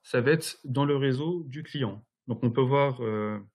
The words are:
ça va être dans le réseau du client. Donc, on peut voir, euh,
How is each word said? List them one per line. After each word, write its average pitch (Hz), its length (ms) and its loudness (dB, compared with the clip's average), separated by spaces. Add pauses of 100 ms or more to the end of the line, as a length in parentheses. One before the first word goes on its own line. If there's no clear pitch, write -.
ça 123 200 0
va 135 100 4
être - 320 0
dans 139 220 0
le 143 100 2
réseau 143 520 0
du 135 160 -12
client. 107 400 -6 (240)
Donc, 117 160 -6
on 120 80 4
peut 127 80 0
voir, 135 420 2
euh, 107 380 -4 (160)